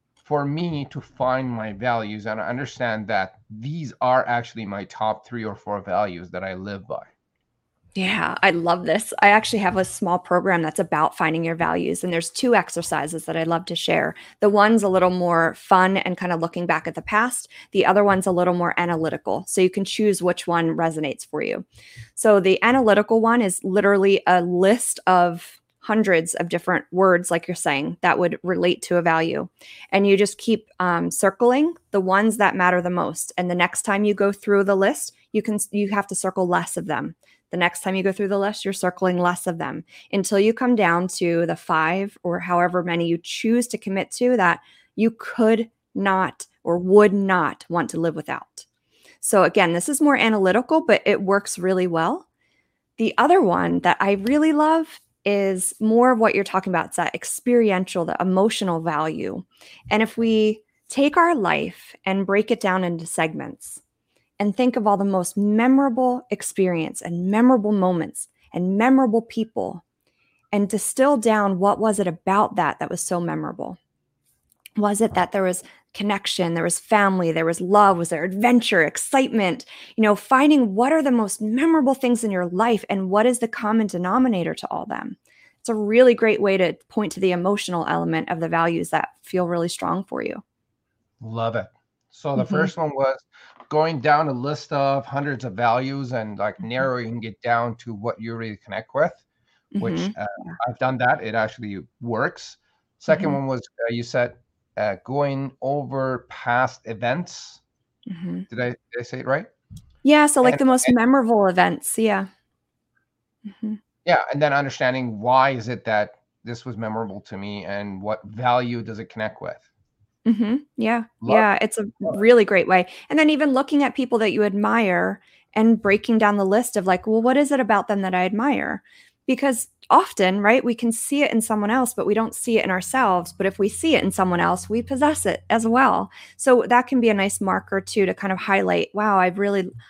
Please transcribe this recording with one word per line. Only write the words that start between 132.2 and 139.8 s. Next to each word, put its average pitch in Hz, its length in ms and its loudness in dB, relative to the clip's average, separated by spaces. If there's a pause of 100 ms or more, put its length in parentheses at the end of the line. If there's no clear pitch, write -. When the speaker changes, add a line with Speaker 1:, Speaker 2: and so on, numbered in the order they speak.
Speaker 2:
see 226 240 -2
it - 60 0
in 190 60 -2
ourselves. 185 640 0
But - 120 -4
if 190 140 -2
we 202 100 0
see 320 260 0
it - 80 0
in 190 80 -2
someone 185 300 0
else, 175 280 -2
we 220 120 -2
possess 294 440 -2
it - 240 -2
as 226 180 0
well. 226 440 2 (260)
So 247 300 4
that 247 200 4
can 262 140 0
be 226 80 4
a 214 40 4
nice 196 280 -2
marker 190 400 -2
too, 196 240 0
to 185 80 -2
kind 190 200 -6
of 185 60 -4
highlight, 185 540 0
"Wow, 208 240 0
I 185 100 4
really, 196 420 -2 (200)